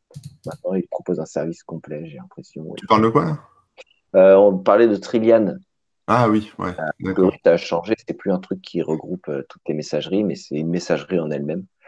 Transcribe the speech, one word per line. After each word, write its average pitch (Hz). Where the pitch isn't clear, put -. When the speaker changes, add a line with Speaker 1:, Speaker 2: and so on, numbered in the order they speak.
Speaker 1:
Maintenant, -
ils 92
proposent -
un 80
service -
complet, -
j'ai -
l'impression. -
Speaker 2:
Tu -
parles 110
de 113
quoi, 147
là ? 160
Speaker 1:
Euh, 95
on 98
parlait 101
de 104
Trillian. 110
Speaker 2:
Ah 117
oui, 107
ouais, 92
Speaker 1:
Euh, -
Speaker 2:
d'accord. 95
Speaker 1:
que -
ça -
a 85
changé, 85
c'est -
plus -
un 92
truc 95
qui -
regroupe, 80
euh, 71
toutes -
les 78
messageries, 78
mais 87
c'est -
une 80
messagerie 87
en 78
elle-même, 73